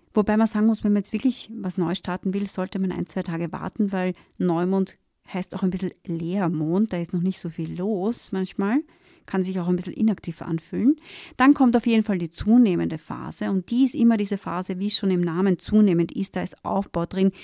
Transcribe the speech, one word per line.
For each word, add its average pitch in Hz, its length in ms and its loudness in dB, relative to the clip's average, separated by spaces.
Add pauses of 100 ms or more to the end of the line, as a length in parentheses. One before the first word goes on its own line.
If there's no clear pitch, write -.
(140)
Wobei 214 240 2
man 220 80 6
sagen 214 180 0
muss, 220 180 2
wenn 208 120 2
man 202 80 2
jetzt - 100 -12
wirklich 233 400 -2
was 196 240 -8
neu 175 180 0
starten 190 380 -4
will, 202 140 -2
sollte 190 320 -6
man 190 120 -2
ein, 175 160 -6
zwei - 160 -6
Tage 165 300 -6
warten, 190 400 -4
weil 185 220 -2 (240)
Neumond 180 580 0 (360)
heißt 185 220 -8
auch - 80 -6
ein 185 80 2
bisschen 180 220 -4 (120)
leer 170 440 -2
Mond, 160 440 0
da 180 60 -2
ist 170 140 -6
noch 175 100 -2
nicht 185 160 -2
so 180 100 -10
viel 160 280 -8
los 196 560 -4
manchmal, 196 500 -2 (440)
kann 190 180 -2
sich 185 160 -4
auch 170 80 -2
ein 180 80 2
bisschen 180 160 -8
inaktiv 202 500 -2
anfühlen. 185 540 0 (400)
Dann 277 180 6
kommt 240 220 6
auf 226 100 0
jeden 226 160 4
Fall 208 160 -2
die 170 120 -4
zunehmende 175 680 4
Phase 139 520 -8
und 190 200 -2
die 247 140 2
ist 254 100 0
immer 233 220 4
diese 202 220 -2
Phase, 180 400 -6
wie 196 100 -2
es - 80 -2
schon 196 140 0
im 180 100 2
Namen 175 380 2
zunehmend 185 540 4
ist, - 240 -8
da 180 60 -4
ist - 220 -12
Aufbau 190 420 -4
drin, 190 240 2 (140)